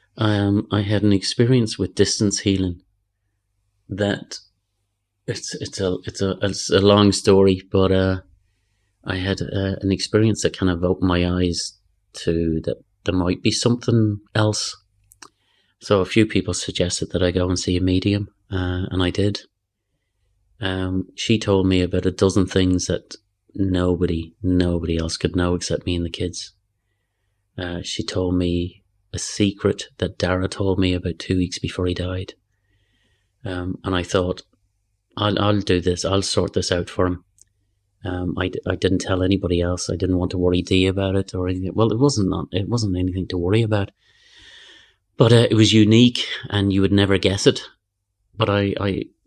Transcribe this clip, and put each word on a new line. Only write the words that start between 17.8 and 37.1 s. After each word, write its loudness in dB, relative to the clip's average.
medium, 0
uh, -4
and -2
I 2
did. -2
Um, -4
she 0
told 2
me 4
about -2
a 2
dozen 2
things 0
that -6
nobody, -2
nobody 0
else -4
could -4
know 0
except -6
me -2
and -4
the -6
kids. -8
Uh, -8
she -8
told -2
me -2
a -8
secret -2
that -4
Dara 0
told -2
me 2
about -4
two -2
weeks -2
before -4
he -2
died. -6
Um, -6
and -2
I 0
thought, 0
"I'll, 0
I'll 2
do 0
this. -2
I'll 2
sort -2
this -2
out -2
for 0
him." -4